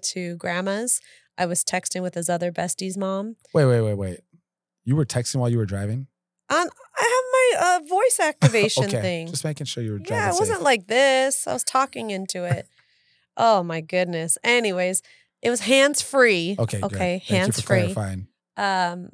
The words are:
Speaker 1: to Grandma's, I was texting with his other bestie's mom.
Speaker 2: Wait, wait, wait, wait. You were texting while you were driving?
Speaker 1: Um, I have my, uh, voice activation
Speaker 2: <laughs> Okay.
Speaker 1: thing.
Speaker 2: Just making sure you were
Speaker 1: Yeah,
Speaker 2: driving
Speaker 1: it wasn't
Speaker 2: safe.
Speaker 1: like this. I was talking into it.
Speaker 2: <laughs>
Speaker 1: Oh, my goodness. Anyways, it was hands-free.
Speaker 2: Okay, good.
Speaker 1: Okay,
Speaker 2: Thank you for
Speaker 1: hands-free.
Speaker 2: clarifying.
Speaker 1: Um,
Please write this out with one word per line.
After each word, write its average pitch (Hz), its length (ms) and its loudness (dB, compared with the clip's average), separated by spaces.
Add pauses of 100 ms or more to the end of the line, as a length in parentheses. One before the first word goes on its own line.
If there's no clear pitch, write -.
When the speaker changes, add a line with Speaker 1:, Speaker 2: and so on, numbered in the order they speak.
Speaker 1:
to 175 320 -6
Grandma's, 190 680 -4 (340)
I 180 80 0
was 170 200 -2
texting - 360 -4
with 180 140 -6
his 170 160 -4
other 175 200 -2
bestie's 180 460 -4
mom. 196 400 -6 (160)
Speaker 2:
Wait, 156 140 4
wait, 120 160 4
wait, 107 120 0
wait. 92 260 -6 (640)
You 135 120 0
were 156 80 2
texting 123 320 -4
while 123 140 0
you 120 80 2
were 107 80 0
driving? 104 400 -4 (420)
Speaker 1:
Um, 330 180 2 (300)
I 508 640 2
have - 20 2
my, 359 160 4
uh, 349 100 0
voice 370 340 2
activation 226 640 2
Speaker 2:
<laughs> 202 40 -2
Okay. 117 140 -2
Speaker 1:
thing. 170 260 -4
Speaker 2:
Just - 160 -6
making 147 220 -6
sure - 180 -6
you 110 80 -4
were 104 60 -4
Speaker 1:
Yeah, 98 60 -10
Speaker 2:
driving - 240 -2
Speaker 1:
it 349 120 0
wasn't 427 180 0
Speaker 2:
safe. 339 60 -4
Speaker 1:
like 233 220 2
this. 262 600 2
I - 60 -4
was 240 120 -2
talking 262 460 -2
into 190 340 -6
it. - 280 -2
Speaker 2:
<laughs> - 60 -20 (600)
Speaker 1:
Oh, 220 240 4
my 165 200 -6
goodness. 170 600 -2
Anyways, 190 600 0 (400)
it 233 80 0
was 240 100 -2
hands-free. 240 960 2
Speaker 2:
Okay, - 220 -2
good. 196 60 -4
Speaker 1:
Okay, 196 100 -6 (320)
Speaker 2:
Thank 190 200 2
you - 40 0
for - 220 -2
Speaker 1:
hands-free. 101 200 2
Speaker 2:
clarifying. 95 340 -6 (280)
Speaker 1:
Um, 185 580 -2